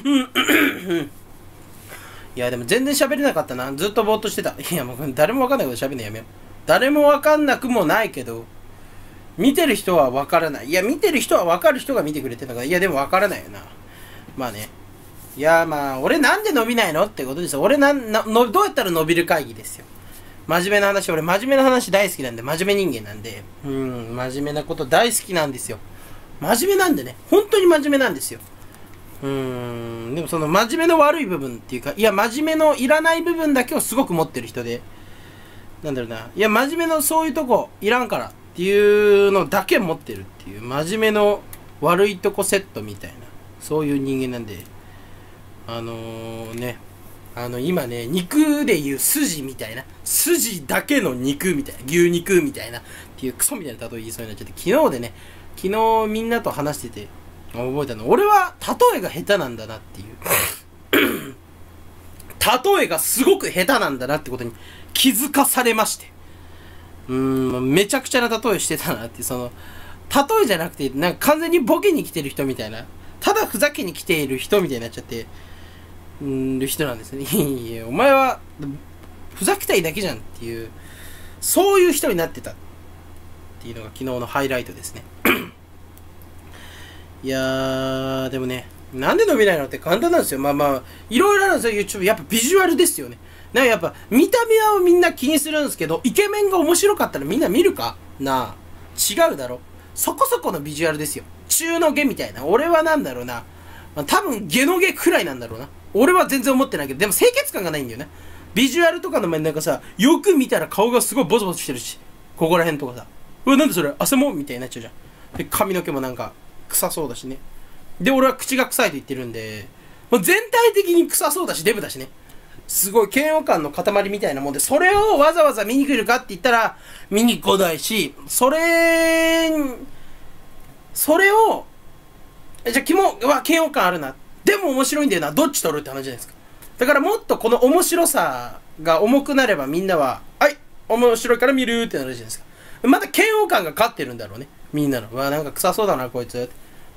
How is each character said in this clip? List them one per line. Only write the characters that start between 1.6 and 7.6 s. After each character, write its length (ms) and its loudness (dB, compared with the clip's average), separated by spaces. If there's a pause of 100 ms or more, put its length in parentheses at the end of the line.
や、 120 -4
で 80 -6
も 80 -8
全 200 0
然 100 -2
喋 220 0
れ 80 -2
な 100 2
か 60 -2
っ 60 -2
た 100 -10
な。 160 -6
ず 160 -4
っ 20 -6
と 140 0
ぼ 100 2
ー 40 -2
っ 20 -8
と 100 -6
し 60 -8
て 80 -4
た。 100 -4 (160)
い 20 -4
や、 120 -2
も 100 -10
う 20 -14 (200)
誰 160 2
も 80 0
わ 80 2
か 80 0
ん 20 0
な 60 0
い 20 -2
こ 80 -4
と 100 -10
喋 40 -2
る 80 -8
の 60 -8
や 100 -10
め 60 -10
よ 40 -14
う。 40 -18 (380)
誰 260 4
も 180 6
わ 120 6
か 140 4
ん 100 2
な 140 2
く 100 -6